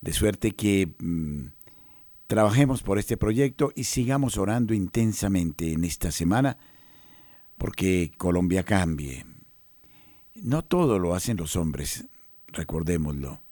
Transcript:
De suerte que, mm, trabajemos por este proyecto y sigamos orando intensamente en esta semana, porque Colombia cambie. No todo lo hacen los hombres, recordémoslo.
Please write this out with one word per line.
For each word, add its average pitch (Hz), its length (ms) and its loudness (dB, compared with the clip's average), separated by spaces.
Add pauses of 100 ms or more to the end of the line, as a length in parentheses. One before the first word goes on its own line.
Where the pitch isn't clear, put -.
De - 100 -6
suerte 107 400 0
que, 98 480 2
mm, 78 460 -4 (800)
trabajemos 120 560 4
por 98 160 0
este 107 160 -2
proyecto 131 580 0
y 127 120 -6
sigamos 127 520 0
orando 110 360 0
intensamente 95 1000 0
en 82 140 0
esta 82 260 -4
semana, 120 460 2 (1000)
porque 90 600 0
Colombia 90 460 2
cambie. 78 600 -2 (1080)
No 160 260 -2
todo 151 380 2
lo 87 160 0
hacen 101 220 -2
los 80 180 -6
hombres, 76 480 -2 (440)
recordémoslo. 78 920 -4 (100)